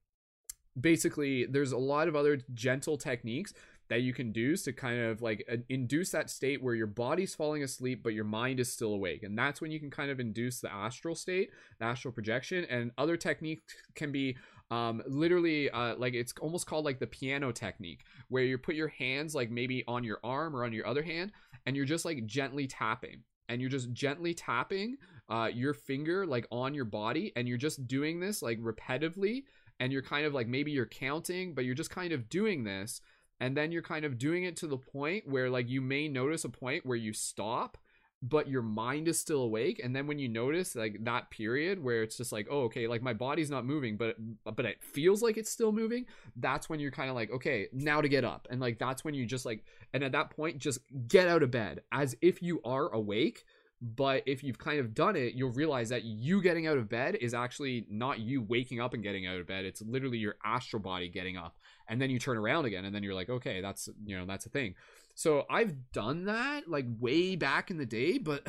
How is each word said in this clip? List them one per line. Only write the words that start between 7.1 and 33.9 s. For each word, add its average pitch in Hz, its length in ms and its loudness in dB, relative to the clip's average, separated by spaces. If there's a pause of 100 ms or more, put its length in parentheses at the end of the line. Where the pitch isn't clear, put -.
falling 151 300 0
asleep, 127 400 -4
but 117 100 0
your 107 100 -2
mind 117 360 0
is 123 120 0
still 107 220 0
awake. 92 300 0
And 101 120 -4
that's 135 260 0
when 156 100 -4
you 156 80 -4
can 147 100 -8
kind 143 220 -4
of 131 80 -4
induce 120 400 -2
the 85 120 -6
astral 110 440 -4
state, 185 340 0 (300)
the 110 60 -2
astral 120 280 -2
projection. 127 520 -2
And 120 340 -2
other 160 180 2
techniques 156 560 -4 (220)
can 147 160 -4
be, 135 260 0 (340)
um, 117 360 0
literally, 156 640 4
uh, 117 260 0
like, 123 180 0
it's 120 280 -2
almost 165 260 -4
called, 156 180 -2
like, 135 140 0
the 123 80 -2
piano 135 440 -2
technique, 90 540 -8 (220)
where 127 160 2
you 127 140 4
put 156 180 -4
your 151 120 0
hands, 143 460 -2
like, 127 160 0
maybe 123 380 -2
on 120 160 -2
your 107 200 -2
arm 139 320 -2
or 120 80 -2
on 117 100 -2
your 113 140 -4
other 135 160 0
hand, 170 280 -4 (340)
and 131 100 0
you're 139 100 2
just, 160 200 0
like, 151 200 -4
gently 135 420 -2
tapping. - 560 -4 (240)
And 120 120 -2
you're 131 100 -2
just 127 240 -2
gently 170 420 -2
tapping, 196 600 -2 (300)
uh, 113 240 0
your 123 220 0
finger, 151 540 -2
like, 123 240 0
on 127 240 -2
your 139 100 -2
body, 113 500 -2
and 123 120 0
you're 123 100 0
just 135 300 -2
doing 147 320 0
this, 202 240 -2
like, 117 180 0
repetitively, 170 840 -2 (340)
and 127 120 0
you're 135 120 0
kind 151 240 0
of, 143 80 2
like, 120 120 0
maybe 143 240 0
you're 131 140 2
counting, 165 720 -4
but 131 100 0
you're 127 80 0
just 151 160 -2
kind 180 240 -4
of 120 160 -4
doing 185 340 2
this, 98 380 -4 (380)
and 131 180 0
then 156 140 2
you're 170 100 -2
kind 151 240 -4